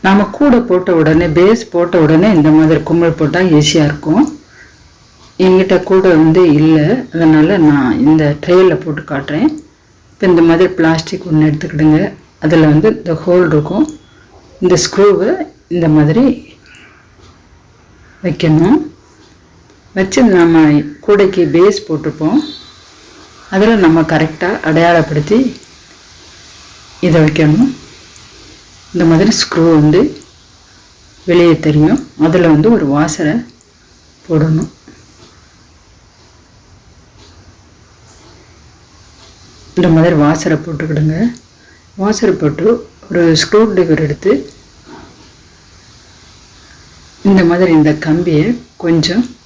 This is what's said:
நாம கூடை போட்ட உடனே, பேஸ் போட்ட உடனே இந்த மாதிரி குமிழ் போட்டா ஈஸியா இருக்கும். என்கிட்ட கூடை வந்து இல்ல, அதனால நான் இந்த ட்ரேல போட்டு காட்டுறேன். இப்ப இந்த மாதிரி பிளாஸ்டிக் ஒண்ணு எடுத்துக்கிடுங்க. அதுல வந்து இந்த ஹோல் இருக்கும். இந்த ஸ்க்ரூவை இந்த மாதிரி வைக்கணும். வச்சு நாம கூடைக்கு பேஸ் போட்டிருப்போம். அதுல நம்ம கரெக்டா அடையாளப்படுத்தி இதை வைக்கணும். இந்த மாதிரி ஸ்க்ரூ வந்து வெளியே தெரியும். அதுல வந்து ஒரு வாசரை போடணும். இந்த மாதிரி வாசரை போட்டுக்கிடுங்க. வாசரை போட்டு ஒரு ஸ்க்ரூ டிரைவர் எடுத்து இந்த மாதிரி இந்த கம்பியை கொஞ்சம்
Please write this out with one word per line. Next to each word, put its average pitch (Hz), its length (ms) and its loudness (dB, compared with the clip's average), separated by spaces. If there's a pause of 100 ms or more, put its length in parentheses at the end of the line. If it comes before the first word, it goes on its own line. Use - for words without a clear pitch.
நாம 196 200 2 (120)
கூடை 269 220 2 (100)
போட்ட 180 300 -2
உடனே, 156 280 0 (120)
பேஸ் 214 240 2 (100)
போட்ட 175 220 -4 (100)
உடனே 160 320 2
இந்த 151 220 2
மாதிரி 156 300 2
குமிழ் 165 300 0
போட்டா 160 220 -2 (160)
ஈஸியா 151 320 2
இருக்கும். 160 340 -2 (1200)
என்கிட்ட 185 300 2 (140)
கூடை 190 220 2 (100)
வந்து 160 220 4 (160)
இல்ல, 156 200 2 (360)
அதனால 160 500 2
நான் 135 400 2
இந்த 156 180 2 (220)
ட்ரேல 180 380 2
போட்டு 151 280 -8
காட்டுறேன். 151 400 -4 (600)
இப்ப - 180 -6
இந்த 170 180 2
மாதிரி 170 200 2 (100)
பிளாஸ்டிக் 165 520 -2
ஒண்ணு 156 180 2
எடுத்துக்கிடுங்க. 156 500 0 (460)
அதுல 156 280 2
வந்து 165 260 2
இந்த 165 260 -6
ஹோல் 180 280 2
இருக்கும். 175 320 -2 (760)
இந்த 180 220 2
ஸ்க்ரூவை 196 440 0 (460)
இந்த 165 220 0
மாதிரி 156 280 2 (2000)
வைக்கணும். 170 540 0 (1200)
வச்சு 190 260 0 (120)
நாம 165 260 4 (460)
கூடைக்கு 196 360 0 (120)
பேஸ் 196 320 0
போட்டிருப்போம். 156 520 -4 (1160)
அதுல 220 280 2
நம்ம 160 300 2
கரெக்டா 160 360 -4 (200)
அடையாளப்படுத்தி 165 720 0 (1700)
இதை 160 180 2
வைக்கணும். 160 440 0 (1200)
இந்த 165 140 -2
மாதிரி 185 320 2
ஸ்க்ரூ - 240 -2 (160)
வந்து 151 180 2 (1300)
வெளியே 170 240 2 (140)
தெரியும். 151 340 2 (260)
அதுல 170 280 0
வந்து 151 220 2
ஒரு 151 180 -2
வாசரை 156 400 -2 (880)
போடணும். 160 460 -2 (4000)
இந்த 175 200 0
மாதிரி 165 280 2
வாசரை 160 400 -2
போட்டுக்கிடுங்க. 156 520 -6 (840)
வாசரை 208 400 -2
போட்டு 151 240 -4 (400)
ஒரு 175 160 -2 (220)
ஸ்க்ரூ 208 180 2 (140)
டிரைவர் 165 320 0
எடுத்து 160 220 -4 (3000)
இந்த 190 100 4 (120)
மாதிரி 180 280 0
இந்த 151 140 2 (140)
கம்பியை 165 360 0 (400)
கொஞ்சம் 170 400 -2 (220)